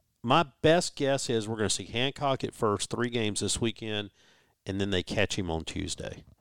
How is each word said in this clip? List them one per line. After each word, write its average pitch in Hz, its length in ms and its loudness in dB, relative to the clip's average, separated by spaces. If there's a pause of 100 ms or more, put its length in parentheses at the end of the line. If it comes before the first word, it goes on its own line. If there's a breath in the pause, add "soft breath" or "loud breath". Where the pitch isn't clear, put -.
(220)
my 147 220 4 (160)
best 165 360 4
guess 135 340 0
is 110 180 0
we're 113 80 -4
gonna 104 140 2
see - 140 -2
Hancock 135 600 -2
at - 100 -6
first 104 360 0
three 117 180 -2
games 110 320 0
this 101 180 0
weekend, 107 520 -4 (560)
and 98 120 -2
then 101 120 2
they 92 120 4
catch - 360 2
him 90 120 -2
on 80 140 -2
Tuesday. - 600 -8 (160)